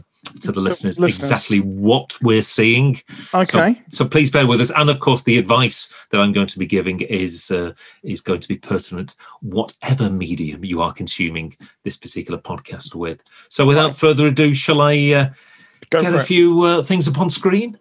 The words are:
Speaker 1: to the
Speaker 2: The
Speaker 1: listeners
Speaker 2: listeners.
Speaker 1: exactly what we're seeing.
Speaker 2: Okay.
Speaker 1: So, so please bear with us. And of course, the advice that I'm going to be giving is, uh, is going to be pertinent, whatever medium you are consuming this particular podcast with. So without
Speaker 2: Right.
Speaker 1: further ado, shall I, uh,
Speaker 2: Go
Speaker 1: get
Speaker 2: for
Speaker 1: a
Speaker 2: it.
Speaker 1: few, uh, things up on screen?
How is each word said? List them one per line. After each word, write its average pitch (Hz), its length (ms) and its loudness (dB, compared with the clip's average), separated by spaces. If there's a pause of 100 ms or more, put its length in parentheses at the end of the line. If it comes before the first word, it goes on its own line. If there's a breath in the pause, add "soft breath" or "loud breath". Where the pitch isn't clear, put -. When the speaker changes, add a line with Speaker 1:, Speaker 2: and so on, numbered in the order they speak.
(420)
Speaker 1:
to - 60 -10
the 208 40 -2
Speaker 2:
The 196 80 -6
Speaker 1:
listeners 180 400 -4
Speaker 2:
listeners. 143 320 0
Speaker 1:
exactly 107 300 0
what 101 600 -2
we're 110 200 4
seeing. 120 580 2 (340 loud breath)
Speaker 2:
Okay. 185 420 2 (140)
Speaker 1:
So, - 140 -2
so - 20 -2
please 147 240 2
bear 139 160 2
with 120 140 2
us. 123 120 0
And 151 180 2
of 147 100 0
course, - 240 0
the 117 140 2
advice 117 540 0 (180 loud breath)
that 104 100 0
I'm 101 140 4
going 98 140 0
to - 120 -10
be 92 60 -4
giving 90 340 -2
is, 92 500 -6
uh, 87 220 -4 (320 soft breath)
is - 180 -10
going 87 200 -4
to - 60 -16
be 98 100 -4
pertinent, - 580 -8 (260 loud breath)
whatever 110 680 -4
medium 82 560 -6
you 87 160 -4
are 82 120 -4
consuming 82 640 -8 (280 loud breath)
this - 120 -10
particular - 440 -10
podcast - 540 -14
with. 85 300 -10 (240 soft breath)
So - 180 0
without 147 220 4
Speaker 2:
Right. 143 80 -8
Speaker 1:
further 151 320 4
ado, 147 260 4
shall 147 280 2
I, 143 300 4
uh, 139 180 2 (600 soft breath)
Speaker 2:
Go 160 120 2
Speaker 1:
get 175 100 0
Speaker 2:
for 170 60 2
Speaker 1:
a 139 40 2
Speaker 2:
it. 131 40 -2
Speaker 1:
few, 175 360 4
uh, 170 220 4
things 175 240 0
up 135 120 -2
on 180 100 0
screen? 208 520 0